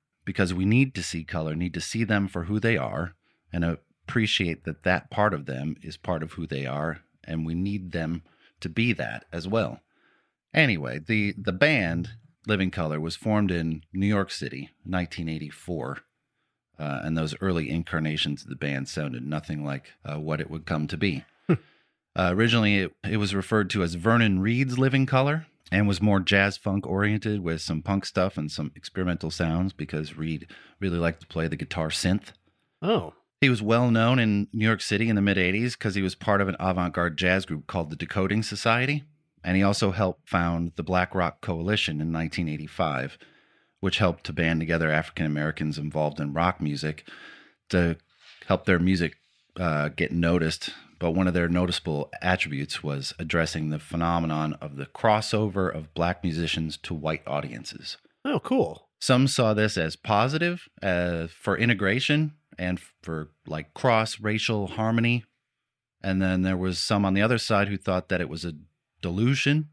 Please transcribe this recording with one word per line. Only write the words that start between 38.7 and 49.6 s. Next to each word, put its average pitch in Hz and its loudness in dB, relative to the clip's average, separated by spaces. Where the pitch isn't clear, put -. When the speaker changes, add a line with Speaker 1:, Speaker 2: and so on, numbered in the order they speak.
Speaker 1:
And 90 2
he 95 6
also 101 4
helped 92 -2
found 85 0
the 85 -6
Black 90 0
Rock 87 -2
Coalition 85 -2
in 78 -2
nineteen 82 -2
eighty-five, 76 -4
which 95 0
helped 87 2
to - -8
band 82 2
together 80 0
African 78 -2
Americans 76 -2
involved 76 -2
in 73 -4
rock 85 0
music 76 -4
to 85 2
help 95 0
their 90 4
music, 87 2
uh, 76 0